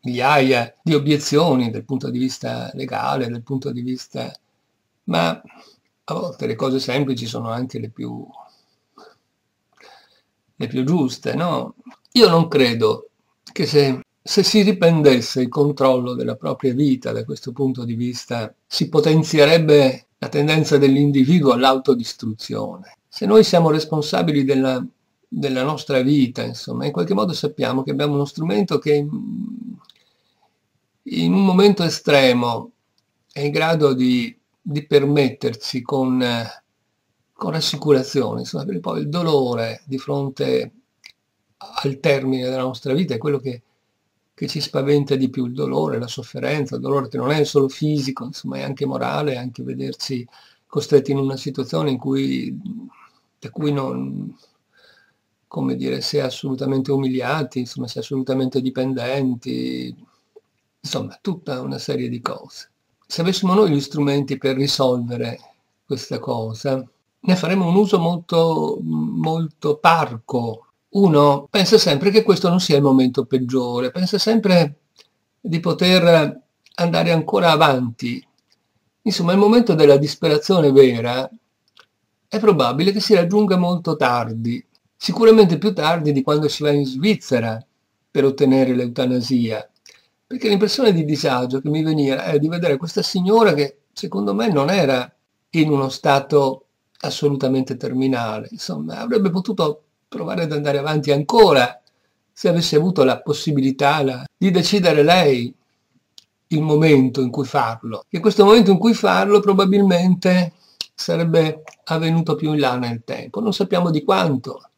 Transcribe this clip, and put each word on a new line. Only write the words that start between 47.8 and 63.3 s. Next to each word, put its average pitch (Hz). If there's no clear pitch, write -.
insomma, 135
è -
anche 139
morale, 135
anche 123
vedersi 131
costretti 143
in 139
una 135
situazione 139
in 131
cui, 135
da -
cui 147
non, 131
come -
dire, 131
si 147
è 147
assolutamente 135
umiliati, 131
insomma, 123
si -
è -
assolutamente 131
dipendenti, 127
insomma, -
tutta 131
una 135
serie 127
di 120
cose. -
Se -
avessimo 180